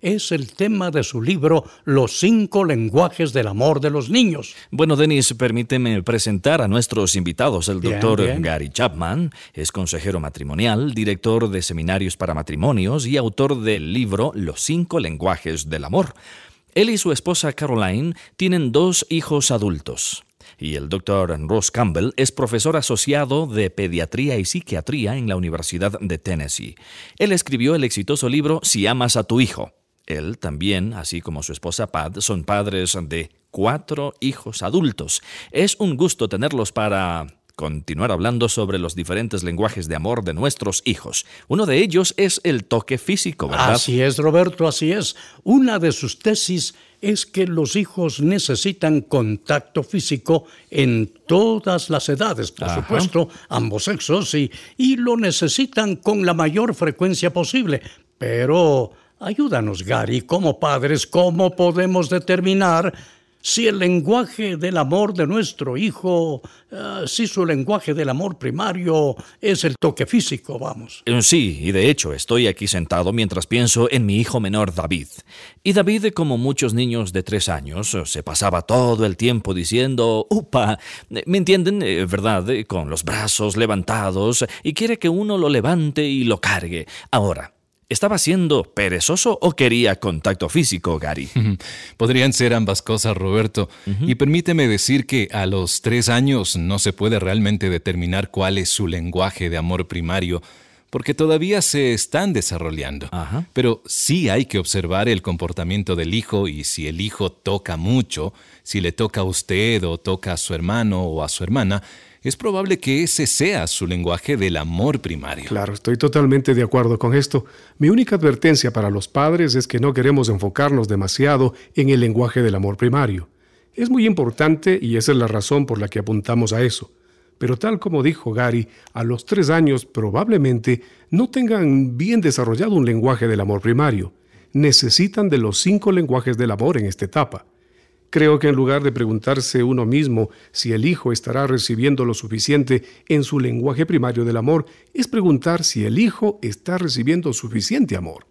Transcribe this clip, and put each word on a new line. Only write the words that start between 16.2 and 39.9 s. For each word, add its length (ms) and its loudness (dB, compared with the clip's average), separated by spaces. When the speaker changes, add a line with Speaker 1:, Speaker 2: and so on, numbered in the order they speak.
Speaker 2:
Él 160 2
y 80 0
su 140 0
esposa 400 -2
Caroline 640 -2
tienen 360 0
dos 360 2
hijos 440 0
adultos. 720 -4
Y 200 -8
el 120 -8
doctor 480 0
Ross 240 0
Campbell 440 0
es 140 2
profesor 460 0
asociado 720 0
de 240 -2
pediatría 680 -2
y 60 -2
psiquiatría 720 -4
en 100 -4
la 100 -2
Universidad 640 -4
de 180 -4
Tennessee. 580 -6
Él 140 2
escribió 420 0
el 80 0
exitoso 460 -2
libro 340 0
Si 240 2
amas 300 2
a 80 0
tu 160 2
hijo. 320 -2
Él 320 -8
también, 540 -4
así 280 -8
como 220 -10
su 100 -10
esposa 360 -6
Pat, 320 -6
son 240 -4
padres 520 -2
de 220 -6
cuatro 720 -4
hijos 420 -8
adultos. 600 -2
Es 300 0
un 160 0
gusto 320 0
tenerlos 420 -2
para 560 -2
continuar 540 -6
hablando 380 0
sobre 300 -2
los 180 -6
diferentes 480 -4
lenguajes 440 -4
de 60 -4